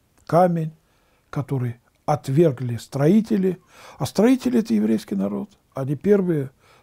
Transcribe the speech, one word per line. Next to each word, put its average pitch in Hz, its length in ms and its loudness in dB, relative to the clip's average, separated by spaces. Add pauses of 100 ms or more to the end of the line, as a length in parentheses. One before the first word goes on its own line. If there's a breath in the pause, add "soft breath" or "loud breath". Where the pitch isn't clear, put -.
(240)
Камень, 165 480 0 (560)
который 123 480 -4 (300)
отвергли 135 720 0
строители, 185 800 0 (380 loud breath)
а 139 80 -4
строители — 247 540 2
это 226 120 -4
еврейский 214 420 0
народ. 202 360 -4 (240)
Они 135 200 -6
первые 180 560 0 (320 soft breath)